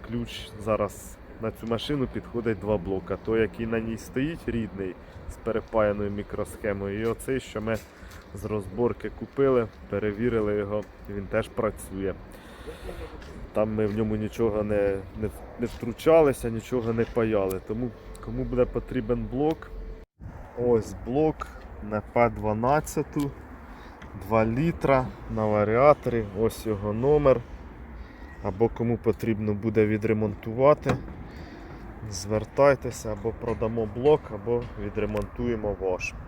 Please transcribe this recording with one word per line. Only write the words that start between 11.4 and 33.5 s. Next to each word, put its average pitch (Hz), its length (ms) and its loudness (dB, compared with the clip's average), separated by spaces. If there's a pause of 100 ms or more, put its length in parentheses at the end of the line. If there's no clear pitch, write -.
працює. 95 680 -2 (1400)
Там 107 220 2
ми 107 120 2
в 101 100 0
ньому 110 200 2
нічого 107 460 0
не, 101 340 2 (240)
не, 107 80 -2 (300)
не 120 80 -2
втручалися, 131 840 4
нічого 113 420 -2
не 113 120 2
паяли. 101 640 2
Тому 117 220 -2 (340)
кому 123 200 -4
буде 123 200 4
потрібен 117 680 -2
блок, 151 380 0 (880)
ось 113 360 4 (120)
блок 151 400 2 (440)
на - 100 0 (120)
П 120 160 6
дванадцяту, 127 1000 0 (960)
два 110 200 4
літра 131 600 2 (280)
на 107 120 2
варіаторі, 113 800 6 (160)
ось 113 260 0
його 104 260 0
номер. 135 480 6 (1000)
Або 104 260 4
кому 117 280 2
потрібно 107 580 2
буде 107 320 4
відремонтувати, 110 1120 4 (1120)
звертайтеся 110 1040 2
або 104 180 -2 (100)
продамо 110 560 0